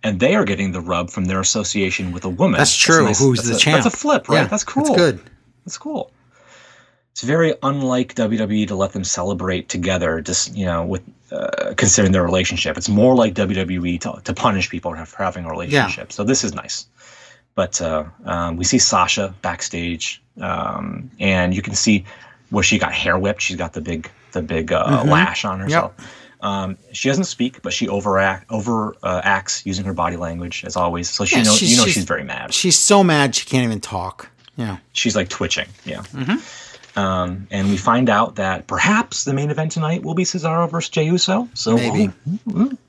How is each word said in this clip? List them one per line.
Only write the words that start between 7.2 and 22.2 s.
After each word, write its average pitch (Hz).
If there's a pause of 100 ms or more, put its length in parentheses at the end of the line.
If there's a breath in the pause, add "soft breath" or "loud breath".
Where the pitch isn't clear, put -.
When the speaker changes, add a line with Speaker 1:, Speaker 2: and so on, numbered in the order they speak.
Speaker 1:
very 156
unlike 131
W 113
W 107
E -
to 101
let 95
them 98
celebrate 90
together, 87
just, 87
you 98
know, 85
with, 92 (300)
uh, -
considering 101
their 92
relationship. 87
It's 85
more 113
like 110
W 98
W 90
E 87
to, -
to -
punish 98
people 85 (120)
for -
having 90
a -
Speaker 2:
Yeah. 80
Speaker 1:
relationship. 95
So -
this 127
is 104
nice. - (680 loud breath)
But, -
uh, 78 (220)
um, 85
we 90
see 131
Sasha 101
backstage, 85 (180)
um, - (100)
and 92
you 98
can 101
see 98 (480 loud breath)